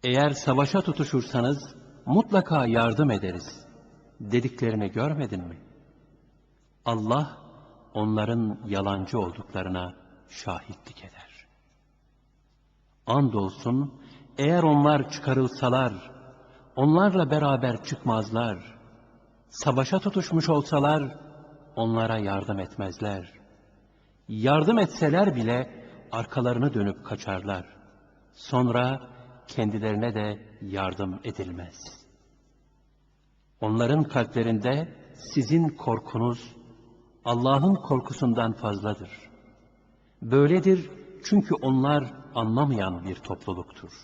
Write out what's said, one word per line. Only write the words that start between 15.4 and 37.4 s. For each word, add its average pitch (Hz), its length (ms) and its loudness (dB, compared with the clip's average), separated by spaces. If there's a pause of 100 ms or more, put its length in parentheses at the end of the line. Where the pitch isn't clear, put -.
onlarla 165 560 4
beraber 135 520 0
çıkmazlar. 110 920 -4 (720)
Savaşa 135 500 0
tutuşmuş 165 500 0
olsalar 147 680 0 (580)
onlara 113 420 0
yardım 98 420 -4
etmezler. 95 720 -8 (960)
Yardım 151 520 4
etseler 170 560 2
bile 120 500 -4 (260)
arkalarını 120 640 0
dönüp 101 320 -2
kaçarlar. 95 600 -6 (680)
Sonra 123 760 0 (380)
kendilerine 107 680 -2
de 104 240 -4 (220)
yardım 95 640 -6
edilmez. - 800 -12 (1600)
Onların 117 420 2
kalplerinde 120 920 -2 (380)
sizin 156 360 2
korkunuz 120 840 -4 (720)
Allah'ın 135 500 4